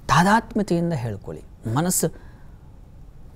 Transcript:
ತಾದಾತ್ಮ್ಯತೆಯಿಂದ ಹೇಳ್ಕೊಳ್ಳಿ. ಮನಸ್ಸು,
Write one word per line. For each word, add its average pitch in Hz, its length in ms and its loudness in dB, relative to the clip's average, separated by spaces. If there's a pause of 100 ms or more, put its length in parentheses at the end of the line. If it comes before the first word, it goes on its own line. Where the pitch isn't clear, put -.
ತಾದಾತ್ಮ್ಯತೆಯಿಂದ 190 840 2
ಹೇಳ್ಕೊಳ್ಳಿ. 110 500 -6 (320)
ಮನಸ್ಸು, 170 500 0 (1120)